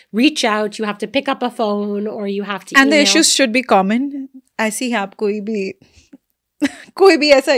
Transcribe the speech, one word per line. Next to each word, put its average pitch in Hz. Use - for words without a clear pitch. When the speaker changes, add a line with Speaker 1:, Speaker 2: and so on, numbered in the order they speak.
Speaker 1:
reach 262
out, 214
you 214
have 208
to 208
pick 277
up 269
a 247
phone, 208
or 208
you 202
have 196
to 285
Speaker 2:
And 269
the 311
Speaker 1:
email. 294
Speaker 2:
issues 302
should 269
be 254
common. 247
ऐसे 220
ही 240
आप 202
कोई 208
भी, 214
<laughs> -
कोई 349
भी 294
ऐसा 277